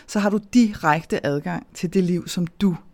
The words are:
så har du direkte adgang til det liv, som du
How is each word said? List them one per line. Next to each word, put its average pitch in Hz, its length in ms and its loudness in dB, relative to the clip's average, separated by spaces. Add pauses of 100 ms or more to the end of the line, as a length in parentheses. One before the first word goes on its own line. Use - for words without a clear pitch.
så - 120 -4
har 202 120 2
du 208 100 0 (140)
direkte 208 720 2
adgang 147 480 -4
til 175 200 -6
det 190 100 2
liv, 175 240 -2
som 175 180 -4
du 185 300 0 (180)